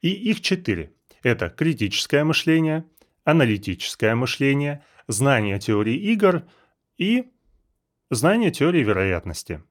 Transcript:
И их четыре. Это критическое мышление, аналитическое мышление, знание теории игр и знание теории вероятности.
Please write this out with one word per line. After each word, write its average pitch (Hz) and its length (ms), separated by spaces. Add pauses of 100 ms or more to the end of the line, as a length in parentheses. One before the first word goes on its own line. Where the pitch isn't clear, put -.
И 160 60
их 202 320
четыре. 107 520 (300)
Это 113 280
критическое 143 760
мышление, 160 600 (380)
аналитическое 113 920
мышление, 139 680 (220)
знание 107 540
теории 107 340
игр 196 480 (560)
и 240 320 (800)
знание 175 400
теории 160 320
вероятности. 92 880